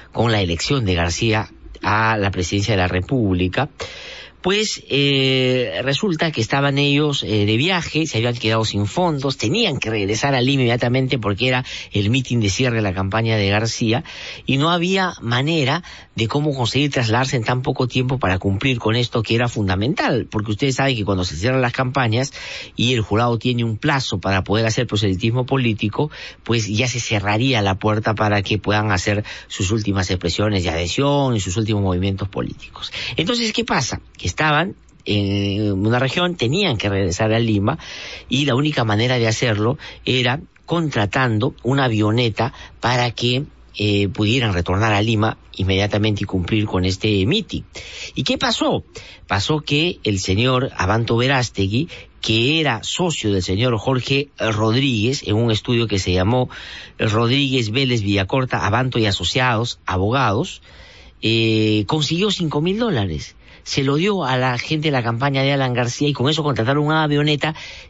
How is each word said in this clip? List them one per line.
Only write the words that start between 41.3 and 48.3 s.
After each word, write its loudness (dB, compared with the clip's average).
una 2
avioneta 2
para 0
que, -2
eh, 2
pudieran 0
retornar 0
a 2
Lima 0
inmediatamente 0
y -8
cumplir 0
con 0
este 2
mitin. -2
¿Y -2
qué 0